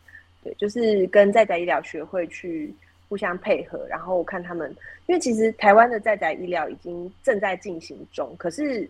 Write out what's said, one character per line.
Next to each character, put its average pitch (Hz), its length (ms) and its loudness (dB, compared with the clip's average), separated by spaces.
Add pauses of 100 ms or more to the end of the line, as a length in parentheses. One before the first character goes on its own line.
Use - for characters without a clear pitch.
(420)
对， - 120 -12
就 208 140 -4
是 208 400 2
跟 202 220 8
在 220 140 6
宅 196 140 0
医 175 80 -4
疗 156 160 0
学 156 200 -10
会 175 260 -4
去 165 460 -10 (360)
互 208 60 -4
相 190 200 -4
配 180 280 0
合， - 260 -10
然 156 100 -6
后 175 240 -2
看 175 180 -8
他 175 120 -10
们， 156 200 -8 (320)
因 349 80 2
为 359 60 2
其 247 140 0
实 220 180 2
台 214 220 6
湾 233 160 8
的 220 100 -4
在 214 160 0
宅 170 160 -2
医 180 140 -8
疗 165 200 -2
已 - 100 -10
经 175 360 -12 (100)
正 233 160 0
在 196 180 0
进 180 220 -10
行 147 200 -16 (120)
中， 143 280 -8
可 175 100 -6
是 240 420 -4